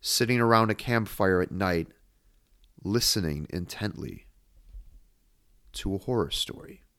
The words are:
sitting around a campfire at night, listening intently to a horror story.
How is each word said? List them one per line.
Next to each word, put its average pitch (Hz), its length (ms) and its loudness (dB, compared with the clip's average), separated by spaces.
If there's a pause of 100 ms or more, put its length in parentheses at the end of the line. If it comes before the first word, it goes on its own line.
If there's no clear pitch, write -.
sitting 123 400 0
around 113 300 6
a 107 40 2
campfire 101 680 2
at - 80 -2
night, 87 380 0 (920)
listening 90 680 0
intently - 760 -8 (1500)
to - 220 -4
a 98 40 -4
horror 107 320 0
story. - 540 -8 (160)